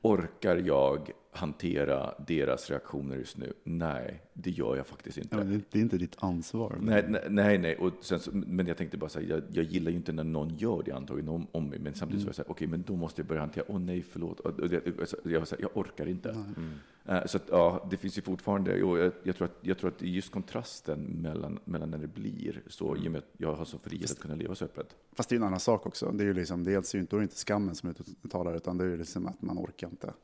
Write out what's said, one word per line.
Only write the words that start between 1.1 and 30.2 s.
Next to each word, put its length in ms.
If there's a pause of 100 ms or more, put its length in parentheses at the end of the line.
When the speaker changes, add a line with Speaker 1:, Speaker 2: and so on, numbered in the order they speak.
Speaker 1:
hantera 760 (140)
deras 420
reaktioner 480
just 200
nu? 160 (100)
Nej, 580 (120)
det 160
gör 260
jag 120
faktiskt 300
inte. 180
Speaker 2:
Ja, 80
men 100
det, 180
det 80
är 40
inte 140
ditt 220
ansvar. 640
Speaker 1:
Nej, 260
nej, 220
nej, 280
nej. 200
Och 140 (100)
sen 180
så, 140
men 340
jag 100
tänkte 200
bara 120
så 100
här, 80
jag, 140 (100)
jag 140
gillar 260
ju 60
inte 140
när 120
någon 340
gör 280
det 60
antagligen 380
om, 220
om 180
mig, 100
men 140
samtidigt 300
så 20
är 0
Speaker 2:
Mm. 40
Speaker 1:
jag 60
så 60
här, 100
okej, 160
men 200
då 80
måste 260
jag 60
börja 140
hantera, 260
åh 120
nej, 220
förlåt. 380
Och, 200
och 100
det, 320
och 60
så, 160
jag 160
var 60
så 100
här, 60
jag 160
orkar 280
inte. 260
Speaker 2:
Nej. 120 (140)
Speaker 3:
Mm. 140 (340)
Speaker 1:
Eh, 200
så 120
att, 120
ja, 400
det 80
finns 200
ju 40
fortfarande, 640
och 160
jag, 120 (120)
jag 120
tror 100
att, 160
jag 160
tror 120
att 100
det 60
är 40
just 220
kontrasten 720
mellan, 640
mellan 260
när 60
det 100
blir 600
så, 240
Speaker 3:
Mm. 120
Speaker 1:
i 40
och 40
med 80
att 180
jag 180
har 100
så 140
frihet 220
Speaker 2:
Fast 120
Speaker 1:
att 80
kunna 140
leva 200
så 100
öppet. 300 (200)
Speaker 2:
Fast 140
det 40
är 40
ju 40
en 60
annan 120
sak 280
också. 240
Det 120
är 20
ju 80
liksom, 300
dels 300
är 40
ju 40
inte, 100
då 60
är 40
det 40
inte 100
skammen 400
som 140
är 40
ute 100 (200)
och 80
talar, 240
utan 220
det 60
är 60
ju 80
liksom 300
att 140
man 160
orkar 300
inte. 260 (100)